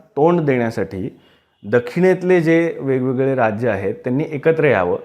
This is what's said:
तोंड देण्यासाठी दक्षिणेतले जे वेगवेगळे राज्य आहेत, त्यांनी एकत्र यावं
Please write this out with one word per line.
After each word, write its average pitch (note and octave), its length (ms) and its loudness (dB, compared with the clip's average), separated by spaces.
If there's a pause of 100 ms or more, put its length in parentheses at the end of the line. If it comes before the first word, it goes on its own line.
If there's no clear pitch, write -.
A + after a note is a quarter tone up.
(160)
तोंड E3+ 260 4
देण्यासाठी A2+ 800 -2 (520)
दक्षिणेतले F3+ 720 2
जे E3 380 0
वेगवेगळे C3 560 -2
राज्य A2+ 340 0
आहेत, G2 260 -2
त्यांनी C3 340 -4
एकत्र D#3 340 0
यावं G2 420 2